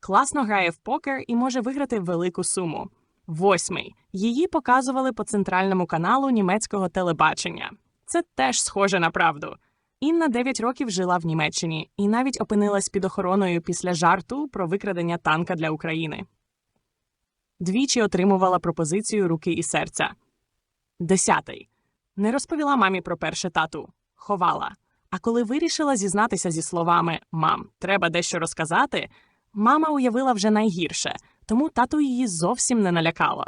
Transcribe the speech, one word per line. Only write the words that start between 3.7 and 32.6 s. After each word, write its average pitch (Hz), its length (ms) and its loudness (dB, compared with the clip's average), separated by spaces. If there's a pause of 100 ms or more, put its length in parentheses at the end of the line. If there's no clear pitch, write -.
Її 233 340 0
показували 262 680 0
по 220 120 -6
центральному 190 640 0
каналу 220 440 0
німецького 202 580 0
телебачення. 170 840 0 (360)
Це 339 160 -2 (120)
теж 262 280 0
схоже 196 380 2
на 165 100 4
правду. 160 460 0 (440)
Інна 320 280 2
дев'ять 247 320 -2
років 240 300 -2
жила 180 280 0
в 170 80 -4
Німеччині 160 680 -2
і 202 120 0
навіть 247 320 0
опинилась 202 480 2
під 190 160 -4
охороною 185 580 0
після 180 320 -4
жарту 185 540 0
про 190 180 -4
викрадення 175 520 -2
танка 165 360 -2
для 160 160 -2
України. 160 540 -6 (1400)
Двічі 226 420 0
отримувала 185 560 4
пропозицію 175 680 -2
руки 165 240 -2
і 165 100 -2
серця. - 520 -4 (840)
Десятий. - 680 0 (480)
Не 208 160 0
розповіла 285 440 -2
мамі 190 240 2
про 175 160 -6
перше 165 340 -4
тату. 160 380 -4 (360)
Ховала. 180 500 -2 (360)
А 185 80 -6
коли 233 240 0
вирішила 285 540 0
зізнатися 202 540 0
зі 160 120 -4
словами 170 580 0 (120)
«Мам, 156 360 -2 (100)
треба 185 300 0
дещо 175 300 -2
розказати», 165 680 -2 (440)
мама 277 360 4
уявила 254 440 2
вже 214 180 2
найгірше, 214 680 0 (300)
тому 262 220 2
тату 262 320 2
її 254 260 0
зовсім 208 560 0